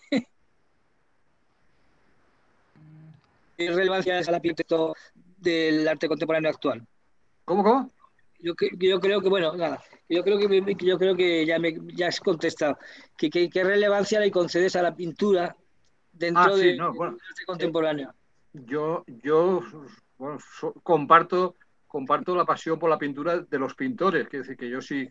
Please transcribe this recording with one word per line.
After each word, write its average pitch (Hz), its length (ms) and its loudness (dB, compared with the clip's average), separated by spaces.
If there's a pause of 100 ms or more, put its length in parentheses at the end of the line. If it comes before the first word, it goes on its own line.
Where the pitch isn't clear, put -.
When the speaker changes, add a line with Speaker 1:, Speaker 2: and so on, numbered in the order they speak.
(100)
Speaker 1:
<laughs> 247 200 -2 (3250)
¿qué 175 120 -4
relevancia 185 480 0
es 170 100 -4
a 170 40 0
la 170 80 0
pintura 160 520 -2 (460)
del 160 500 0
arte 156 200 -2
contemporáneo 156 420 -2
actual? 117 360 -4 (600)
Speaker 2:
¿Cómo, 190 180 2
cómo? 262 260 4 (480)
Speaker 1:
Yo 170 160 -6
cre-, - 240 -2
yo 185 220 2
creo 196 220 2
que, 185 80 2
bueno, 175 260 0
nada, 151 260 -4 (280)
yo 170 120 0
creo 202 160 2
que 208 80 2
me, 196 280 2
yo 175 240 0
creo 185 180 2
que 170 300 2
ya 165 120 0
me, 165 160 -2 (200)
ya 175 140 -2
has - 120 -4
contestado. 160 580 -2 (380)
¿Qué, 156 140 0
qué, 175 180 0
qué 185 160 -2
relevancia 202 560 2
le 202 100 2
concedes 180 460 0
a 180 60 0
la 165 120 0
pintura 175 640 0 (560)
dentro 170 300 2
Speaker 2:
Ah, 185 120 6
sí, 190 120 4
Speaker 1:
de, 180 100 4
Speaker 2:
no, 170 120 -4
Speaker 1:
del 156 100 -6
Speaker 2:
bueno, 165 160 -4
Speaker 1:
arte - 280 -18
Speaker 2:
eh, - 40 -16
Speaker 1:
contemporáneo? 156 680 -2 (380)
Speaker 2:
yo, 151 540 -6
yo, 156 560 2 (560)
bueno, 143 200 -10 (220)
so-, 156 220 -6
comparto, 165 760 4 (300)
comparto 143 500 -2
la 165 80 2
pasión 156 340 -2
por 151 120 0
la 151 80 2
pintura 147 400 -4
de 151 200 -6
los 131 160 -6
pintores, 135 540 -2
quiero 135 140 -10
decir 131 160 -14
que 123 100 -10
yo 127 140 -8
sí, 135 280 -6